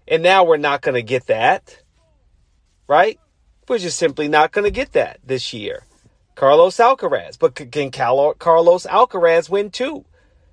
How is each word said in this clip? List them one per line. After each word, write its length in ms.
And 160
now 200
we're 140
not 240
gonna 220
get 240
that, 540
right? 320
We're 80
just 200
simply 300
not 240
gonna 200
get 220
that 300
this 300
year. 300
Carlos 400
Alcaraz. 640
But 180
c-, 100
can 240
Cal-, 420
Carlos 520
Alcaraz 640
win 200
too? 340